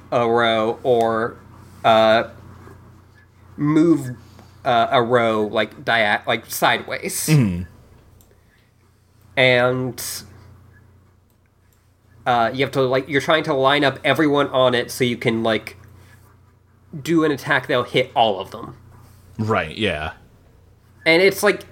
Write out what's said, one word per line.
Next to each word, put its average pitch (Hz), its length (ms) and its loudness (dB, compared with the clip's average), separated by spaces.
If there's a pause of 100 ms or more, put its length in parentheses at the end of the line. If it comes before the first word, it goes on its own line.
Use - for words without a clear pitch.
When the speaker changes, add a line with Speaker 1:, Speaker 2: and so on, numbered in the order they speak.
(120)
Speaker 1:
a 120 160 0
row 113 540 0
or, 113 560 0 (480)
uh, 110 380 4 (1300)
move, 147 600 0 (500)
uh, 117 240 2
a 127 140 2
row, 113 420 0
like, 110 400 -4
dia-, 113 400 0
like, 117 220 -4
sideways. - 800 -4
Speaker 2:
Mm-hmm. 104 380 2 (1700)
Speaker 1:
And, 127 680 0 (2250)
uh, 117 280 0
you 135 120 -2
have 131 80 -6
to, 139 80 0
like, 131 260 0
you're 139 140 -2
trying 160 220 0
to 156 100 -4
line 139 300 2
up 131 200 0
everyone 143 460 2
on 131 240 2
it 120 180 -4
so - 120 -4
you 120 140 -2
can, 113 260 -2
like, 110 340 -4 (1200)
do 156 240 0
an 156 80 0
attack 135 360 -2
that'll 123 160 0
hit - 320 -2
all 110 240 2
of 98 120 -12
them. - 240 -14 (600)
Speaker 2:
Right, 101 400 -2
yeah. 78 360 -4 (920)
Speaker 1:
And 165 160 4
it's, 190 220 2
like, 196 180 0 (100)